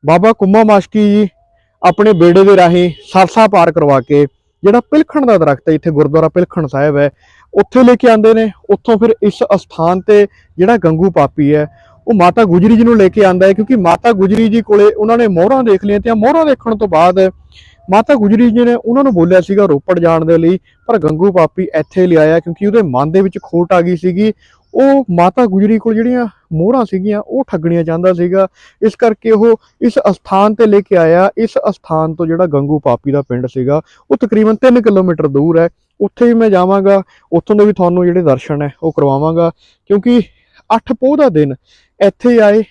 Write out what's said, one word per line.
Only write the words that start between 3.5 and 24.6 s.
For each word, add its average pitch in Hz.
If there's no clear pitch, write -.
ਕਰਵਾ 143
ਕੇ 143
ਜਿਹੜਾ 208
ਪਿਲਖਣ 302
ਦਾ 214
ਦਰਖਤ 147
ਹੈ, 160
ਇੱਥੇ 156
ਗੁਰਦੁਆਰਾ 151
ਪਿਲਖਣ 175
ਸਾਹਿਬ 143
ਹੈ, 143
ਉੱਥੇ 226
ਲੈ 247
ਕੇ 240
ਆਉਂਦੇ 220
ਨੇ। 220
ਉੱਥੋਂ 208
ਫਿਰ 226
ਇਸ 208
ਅਸਥਾਨ 175
ਤੇ 208
ਜਿਹੜਾ 202
ਗੰਗੂ 170
ਪਾਪੀ 147
ਹੈ, 151
ਉਹ 240
ਮਾਤਾ 180
ਗੁਜਰੀ 185
ਜੀ 226
ਨੂੰ 233
ਲੈ 196
ਕੇ 208
ਆਉਂਦਾ 185
ਹੈ, 196
ਕਿਉਂਕਿ 214
ਮਾਤਾ 180
ਗੁਜਰੀ 208
ਜੀ 220
ਕੋਲੇ 208
ਉਹਨਾਂ 214
ਨੇ 233
ਮੋਹਰਾਂ 208
ਦੇਖ 202
ਲਈਆਂ 202
ਤੇ 233
ਮੋਹਰਾਂ 277
ਦੇਖਣ 240
ਤੋਂ 208
ਬਾਅਦ 180
ਮਾਤਾ 214
ਗੁਜਰੀ 226
ਜੀ 240
ਨੇ 240
ਉਹਨਾਂ 247
ਨੂੰ 269
ਬੋਲਿਆ 175
ਸੀਗਾ 196
ਰੋਪੜ 180
ਜਾਣ 165
ਦੇ 165
ਲਈ, 170
ਪਰ 233
ਗੰਗੂ 160
ਪਾਪੀ 175
ਇੱਥੇ 170
ਲਿਆਇਆ 160
ਕਿਉਂਕਿ 170
ਉਹਦੇ 214
ਮਨ 143
ਦੇ 185
ਵਿੱਚ 196
ਖੋਟ 170
ਆ 180
ਗਈ 175
ਸੀਗੀ। 185